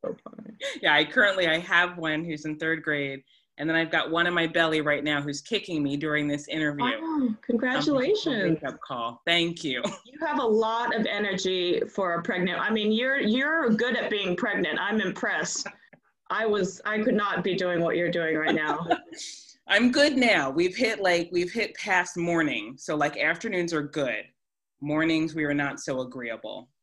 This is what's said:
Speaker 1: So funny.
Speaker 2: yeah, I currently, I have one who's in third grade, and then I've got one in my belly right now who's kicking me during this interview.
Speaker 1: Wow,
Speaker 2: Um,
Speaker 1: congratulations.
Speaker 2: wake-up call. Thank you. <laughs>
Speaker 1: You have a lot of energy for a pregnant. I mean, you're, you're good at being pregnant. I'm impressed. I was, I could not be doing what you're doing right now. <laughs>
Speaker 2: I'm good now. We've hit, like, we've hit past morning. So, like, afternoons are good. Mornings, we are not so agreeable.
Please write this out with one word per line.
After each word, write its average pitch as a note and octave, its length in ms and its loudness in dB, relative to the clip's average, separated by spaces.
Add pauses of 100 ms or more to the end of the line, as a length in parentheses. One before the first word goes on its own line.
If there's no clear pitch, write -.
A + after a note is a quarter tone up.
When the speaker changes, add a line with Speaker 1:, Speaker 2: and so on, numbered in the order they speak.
Speaker 1:
So - 200 -6
funny. - 320 -16 (260)
Speaker 2:
yeah, D#3 140 4
I D3+ 100 6
currently, F#3+ 420 4
I D#3+ 120 4
have F3+ 400 2
one D#3+ 260 -2
who's D3+ 200 -6
in D3+ 120 -4
third D#3+ 240 -2
grade, C#3 400 -2 (380)
and D3+ 100 -2
then D#3+ 80 2
I've E3 140 0
got D#3+ 180 2
one E3+ 160 2
in F3 80 0
my E3 140 2
belly D#3+ 340 2
right D3 220 2
now D3 180 0
who's C#3+ 200 -6
kicking E3+ 420 -2
me C#3+ 120 0
during D3 320 0
this D3 200 -4
interview. D#3 380 -2
Speaker 1:
Wow, - 180 -2
Speaker 2:
Um, C#4 400 0
Speaker 1:
congratulations. B3+ 1200 0
Speaker 2:
wake-up C#3+ 200 -8
call. A#2+ 460 -6
Thank E3+ 360 0
you. B2+ 240 -2
<laughs> - 60 -4 (120)
Speaker 1:
You D4+ 220 -8
have D4 120 -2
a B3+ 60 0
lot A3+ 500 2
of A3 120 0
energy F#3 760 0 (120)
for F3+ 200 -2
a F3 100 -2
pregnant. F3+ 380 -2
I G3+ 80 -2
mean, G#3+ 240 2
you're, C4 260 2
you're C4+ 520 2
good A#3 260 0
at - 120 -2
being G3 280 -2
pregnant. G3 420 -2
I'm G#3 220 0
impressed. F3+ 680 -4 (640)
I G#3+ 160 -2
was, G3 400 0
I G#3+ 140 0
could A3 160 2
not G3 280 0
be G3 120 0
doing F3+ 260 0
what E3 160 2
you're E3+ 140 0
doing D#3+ 260 0
right D#3 180 2
now. D#3 320 -2 (400)
<laughs> - 400 -20
Speaker 2:
I'm A#3 240 4
good D4 240 6
now. G3+ 360 4
We've F3+ 240 2
hit, A3 260 0
like, F3 320 4
we've F3 180 0
hit A3 240 -2
past F3+ 400 0
morning. D3+ 600 0
So, - 180 -4
like, D3 220 0
afternoons F3 560 -2
are D3+ 80 2
good. C3+ 420 -4 (580)
Mornings, D#3 540 0
we D#3+ 100 -2
are C#3+ 80 0
not C#3+ 280 -2
so C3 200 -2
agreeable. A#2 680 -10 (140)